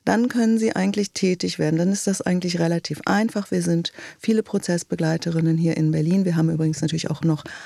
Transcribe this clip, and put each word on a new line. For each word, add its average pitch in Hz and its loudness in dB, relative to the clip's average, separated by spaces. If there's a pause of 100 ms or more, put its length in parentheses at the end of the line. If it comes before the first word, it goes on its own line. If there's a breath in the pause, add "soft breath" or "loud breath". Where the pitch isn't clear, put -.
dann 233 2
können 226 2
sie 220 0
eigentlich 202 0
tätig 185 -2
werden. 156 2
Dann 180 2
ist 202 -4
das 196 0
eigentlich 180 -2
relativ 165 -2
einfach. 208 0
Wir 185 0
sind 170 0 (260 loud breath)
viele 220 2
Prozessbegleiterinnen 165 0
hier 165 0
in 156 2
Berlin. 170 2
Wir 175 0
haben 160 2
übrigens 160 0
natürlich 160 -2
auch 156 -4
noch 160 0 (220 loud breath)